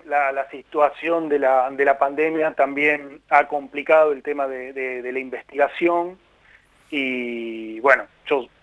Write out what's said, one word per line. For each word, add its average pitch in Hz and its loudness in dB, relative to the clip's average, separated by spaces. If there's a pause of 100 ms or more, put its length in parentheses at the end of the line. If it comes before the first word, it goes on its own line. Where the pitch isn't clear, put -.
la, 143 0
la 139 -4
situación 151 0
de 147 2
la, 131 4
de 139 -2
la 139 2
pandemia 156 0
también 143 0
ha 147 4
complicado 147 2
el 131 -4
tema 143 -4
de, 131 -10
de, 131 -6
de 123 -8
la 131 -4
investigación 156 -2 (720)
y 117 -6
bueno, 127 4 (240)
yo 135 0 (180)